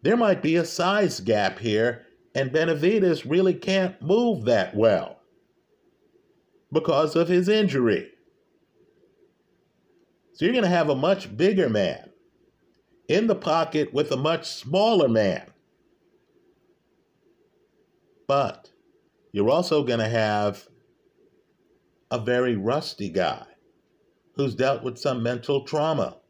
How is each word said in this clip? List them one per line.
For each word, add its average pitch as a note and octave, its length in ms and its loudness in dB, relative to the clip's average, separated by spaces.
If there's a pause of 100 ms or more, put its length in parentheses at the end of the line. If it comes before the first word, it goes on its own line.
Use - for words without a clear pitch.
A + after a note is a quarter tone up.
There G3 160 2
might G#3 240 2
be D#3+ 140 0
a E3+ 100 2
size F3+ 540 -2
gap G2+ 400 0
here, A2+ 480 -2 (260)
and C3+ 180 -2
Benavidez E3 760 0
really F3+ 240 2
can't F#3+ 480 -2
move G3 440 0
that G#2+ 300 0
well G#2 460 2 (1500)
because D3+ 440 0
of E3 140 2
his F3+ 180 2
injury. C#3 640 2 (2250)
So - 100 -6
you're G3+ 100 2
gonna A#3 140 2
have E3+ 220 2
a C#3 60 2
much D#3 420 -2
bigger F#3 320 2
man G2 400 -2 (1000)
in G#3+ 200 2
the G#3+ 80 2
pocket D#3+ 580 -2
with D3 180 -2
a C3+ 60 -2
much D#3+ 320 -2
smaller F#3 580 2
man. G#2+ 420 0 (2750)
But - 440 -2 (600)
you're G#2 200 0
also D#3+ 320 2
gonna A2+ 260 0
have G#2 580 -2 (1400)
a A#2+ 80 -2
very B2 380 0
rusty G#2 520 -4
guy E2 360 -2 (920)
who's C3+ 200 -2
dealt C3 280 -2
with A#2+ 140 -8
some B2+ 260 -4
mental B2 400 -4
trauma D3 540 -4 (120)